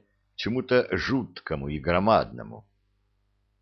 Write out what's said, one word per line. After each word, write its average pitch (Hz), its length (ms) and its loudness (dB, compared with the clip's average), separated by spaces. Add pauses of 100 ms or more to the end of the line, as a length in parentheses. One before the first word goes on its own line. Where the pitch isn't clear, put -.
(340)
к - 40 -20
чему-то 123 600 2
жуткому 85 720 -4
и 76 100 -4
громадному. 82 880 0 (960)